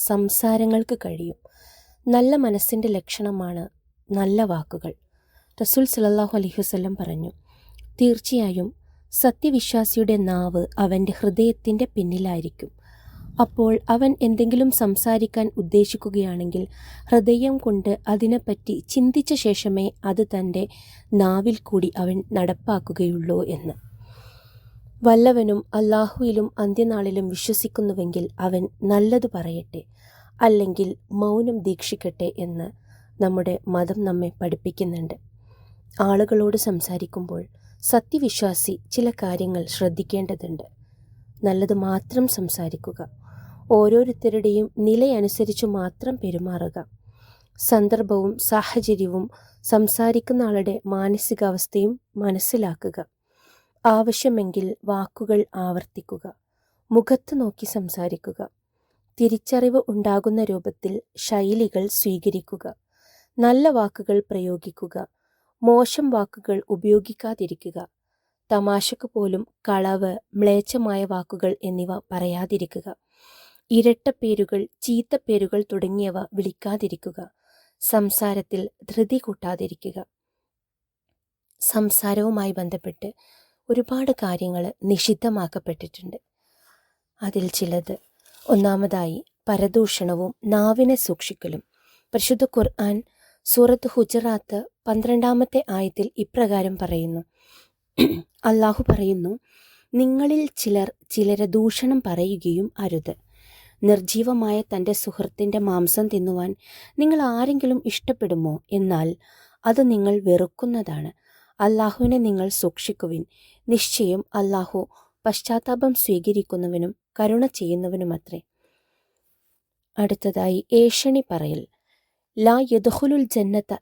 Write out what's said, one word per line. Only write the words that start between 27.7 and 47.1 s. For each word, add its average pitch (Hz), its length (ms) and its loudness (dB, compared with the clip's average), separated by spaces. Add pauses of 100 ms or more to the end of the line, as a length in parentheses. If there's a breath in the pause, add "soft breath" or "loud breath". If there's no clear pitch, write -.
അവൻ 185 220 0 (200)
നല്ലത് 214 440 4
പറയട്ടെ, 170 560 -10 (580 soft breath)
അല്ലെങ്കിൽ 196 480 4 (240)
മൗനം 214 460 0
ദീക്ഷിക്കട്ടെ 180 680 -6 (120)
എന്ന് 170 280 -8 (540 soft breath)
നമ്മുടെ 185 340 0 (140)
മതം 180 360 -2
നമ്മെ 175 320 -2
പഠിപ്പിക്കുന്നുണ്ട്. 170 800 -6 (800 soft breath)
ആളുകളോട് 208 600 2
സംസാരിക്കുമ്പോൾ 175 840 -6 (400 soft breath)
സത്യവിശ്വാസി 220 920 0 (160)
ചില 240 200 0
കാര്യങ്ങൾ 185 560 -4
ശ്രദ്ധിക്കേണ്ടതുണ്ട്. 180 1000 -4 (800)
നല്ലത് 190 300 0
മാത്രം 190 540 -2
സംസാരിക്കുക, 175 720 -6 (680 loud breath)
ഓരോരുത്തരുടെയും 214 960 4 (120)
നിലയനുസരിച്ച് 220 880 2
മാത്രം 202 500 -4
പെരുമാറുക, 175 600 -6 (800 soft breath)